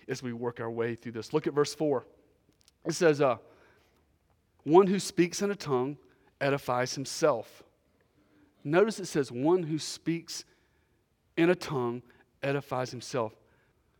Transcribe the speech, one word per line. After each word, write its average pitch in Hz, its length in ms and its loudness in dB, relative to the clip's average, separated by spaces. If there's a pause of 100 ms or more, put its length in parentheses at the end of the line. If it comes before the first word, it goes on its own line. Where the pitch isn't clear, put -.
as - 120 -6
we 123 120 -8
work 117 260 -6
our 117 100 -6
way 117 240 -4
through 113 200 -12
this. 113 180 -10
Look 156 160 0
at 156 60 -2
verse 147 200 2
four. 143 320 0 (800)
It 160 100 -4
says, 151 260 4
uh, 127 160 4 (1300)
"One 180 220 8
who 190 120 2
speaks 175 420 0
in 202 100 -2
a 202 40 -4
tongue 135 400 -2 (460)
edifies 135 540 -2
himself." 135 680 -2 (1000)
Notice 185 340 2
it 190 60 -8
says, 143 260 -2
One 156 320 2
who 156 160 -6
speaks - 640 -8 (920)
in 170 120 4
a 180 60 4
tongue 123 460 -4 (400)
edifies 139 500 -4
himself. 117 420 -6 (680)